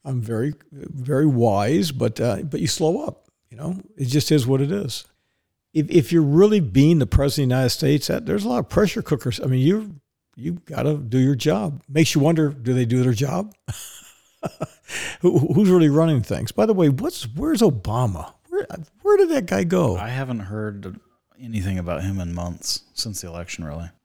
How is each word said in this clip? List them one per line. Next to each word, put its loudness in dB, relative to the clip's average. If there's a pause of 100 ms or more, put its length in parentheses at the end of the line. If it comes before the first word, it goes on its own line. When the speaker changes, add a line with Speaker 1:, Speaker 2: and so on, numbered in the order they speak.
Speaker 1:
I'm -4
very, -4 (160)
very -2
wise, 2
but, -2
uh, 0
but -6
you 0
slow -2
up. -14 (220)
You -20
know, -8 (160)
it -4
just 0
is 4
what 2
it -2
is. -6 (680)
If, 0
if 4
you're 4
really 6
being 6
the 4
president 0
of 2
the 2
United 2
States, 0
that, -4
there's -2
a -2
lot 0
of -4
pressure 0
cookers. -4
I -8
mean, 2
you, 0 (360)
you've -8
gotta -2
do -2
your 4
job. -2
Makes 2
you 4
wonder, 2
do -4
they 2
do 2
their 2
job? -4 (140)
<laughs> -14
Who, 4 (160)
who's 4
really 6
running 2
things? -6
By 2
the 2
way, 4
what's, -2
where's -2
Obama? 0 (160)
Where, -4 (380)
where 4
did 4
that 0
guy 0
go? 2
Speaker 2:
I -6
haven't -6
heard -8 (400)
anything -4
about -4
him -4
in -6
months -6 (140)
since -8
the -14
election, -12
really. -10 (160)